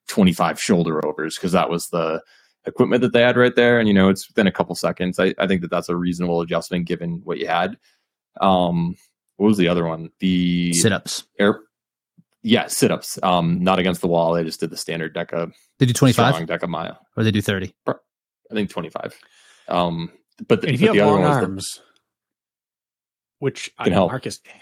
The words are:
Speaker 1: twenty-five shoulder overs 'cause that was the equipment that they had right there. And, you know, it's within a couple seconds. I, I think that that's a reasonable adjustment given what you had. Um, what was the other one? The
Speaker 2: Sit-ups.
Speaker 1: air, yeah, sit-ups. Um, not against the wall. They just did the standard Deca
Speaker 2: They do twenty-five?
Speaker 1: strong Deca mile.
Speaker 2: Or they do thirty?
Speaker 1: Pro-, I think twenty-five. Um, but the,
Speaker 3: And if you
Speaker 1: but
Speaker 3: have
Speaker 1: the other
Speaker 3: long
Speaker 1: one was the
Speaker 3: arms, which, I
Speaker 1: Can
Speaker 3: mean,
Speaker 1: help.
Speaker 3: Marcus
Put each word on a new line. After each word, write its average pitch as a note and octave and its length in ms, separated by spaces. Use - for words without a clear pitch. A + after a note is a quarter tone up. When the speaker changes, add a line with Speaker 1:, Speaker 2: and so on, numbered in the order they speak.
Speaker 1:
twenty-five E2+ 520
shoulder E2 460
overs D2+ 320
'cause F2+ 160
that F2 160
was E2+ 200
the E2 320
equipment - 380
that B2 100
they A#2+ 80
had A#2+ 160
right B2 180
there. A#2+ 240
And, A2+ 80
you G#2 60
know, F#2+ 160
it's F#2+ 180
within G#2+ 200
a - 40
couple - 240
seconds. F2+ 440
I, F#2+ 180
I F#2+ 100
think F#2 140
that E2+ 100
that's F2 160
a F2 80
reasonable F2 460
adjustment E2+ 460
given E2+ 360
what E2+ 140
you F2 100
had. F2 300
Um, F2 540
what G2+ 100
was G#2+ 100
the F2+ 120
other F2 160
one? E2 240
The F2 540
Speaker 2:
Sit-ups. F2+ 500
Speaker 1:
air, G2+ 220
yeah, G#2+ 240
sit-ups. - 560
Um, F2+ 400
not F#2 160
against F2+ 220
the F#2+ 60
wall. E2+ 260
They E2+ 100
just D#2+ 160
did E2 100
the D#2 80
standard E2 380
Deca E2+ 360
Speaker 2:
They C3+ 80
do A#2+ 60
twenty-five? B2 420
Speaker 1:
strong E2 120
Deca F2 200
mile. E2 320
Speaker 2:
Or A2 60
they A2 80
do G#2 100
thirty? G2 320
Speaker 1:
Pro-, - 100
I - 20
think G#2+ 160
twenty-five. - 460
Um, E2+ 440
but - 140
the, F#3 60
Speaker 3:
And C3+ 80
if B2 60
you G#3 80
Speaker 1:
but G#3 60
Speaker 3:
have G3+ 100
Speaker 1:
the G#3+ 60
other - 20
Speaker 3:
long G2 80
Speaker 1:
one - 80
was - 80
the - 60
Speaker 3:
arms, F#2+ 380
which, - 380
I A#2+ 80
Speaker 1:
Can A2 60
Speaker 3:
mean, - 40
Speaker 1:
help. F#2+ 160
Speaker 3:
Marcus B2 280